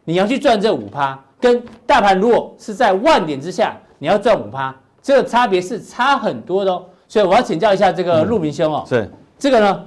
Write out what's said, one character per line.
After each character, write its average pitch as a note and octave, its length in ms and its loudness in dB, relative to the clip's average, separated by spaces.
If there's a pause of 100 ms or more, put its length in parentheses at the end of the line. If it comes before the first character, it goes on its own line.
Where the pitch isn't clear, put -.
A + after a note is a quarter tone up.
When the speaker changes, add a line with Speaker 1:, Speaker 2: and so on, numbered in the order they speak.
Speaker 1:
你 E3 100 -4
要 F#3+ 100 0
去 A#3+ 140 -2
赚 A3+ 200 2
这 G3+ 140 0
五 A2+ 140 -8
趴， C3+ 300 -6 (220)
跟 A#3+ 220 2 (240)
大 C4+ 160 2
盘 G3 160 4
如 G#3 120 0
果 - 280 0
是 - 160 -14
在 G3+ 200 0
万 A#3 320 2
点 C#3+ 140 -6
之 E3 120 -10
下， F3+ 260 -2 (220)
你 C#3+ 80 -8
要 F#3+ 100 2
赚 G#3 200 2
五 G#2 120 -10
趴， C3 260 -8 (260)
这 C#4 140 2
个 B3 120 4
差 A#3+ 200 0
别 F#3 140 0
是 F3+ 200 -8
差 C4 360 -2
很 D3+ 240 -6
多 F#3+ 240 -4
的 F#3+ 60 0
哦。 F3+ 120 -6 (240)
所 G#3+ 140 0
以 G3+ 40 4
我 F3+ 80 2
要 A#3+ 80 4
请 G3+ 180 -4
教 G#3 140 2
一 F#3+ 40 2
下 F#3+ 140 4
这 F3+ 120 -2
个 E3+ 200 2
陆 G3 160 0
明 D3+ 120 -4
兄 D#3 220 -2
哦。 A#2+ 160 -4
Speaker 2:
嗯， - 0 -
是。 A2+ 220 -2 (260)
Speaker 1:
这 C#4 140 -2
个 A#3+ 80 4
呢， F#3+ 280 2